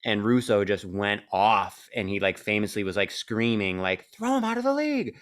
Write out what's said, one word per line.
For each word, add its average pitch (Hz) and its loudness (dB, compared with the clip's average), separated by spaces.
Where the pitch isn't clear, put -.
And 104 0
Russo 117 4
just 98 0
went 101 -2
off, 98 2
and 107 -2
he, 98 -2
like, 95 0
famously 104 -2
was, 95 -4
like, 98 0
screaming, 107 -2
like, 92 -2
Throw 254 -2
him 240 0
out 226 -2
of 240 -4
the 269 0
league! 285 -2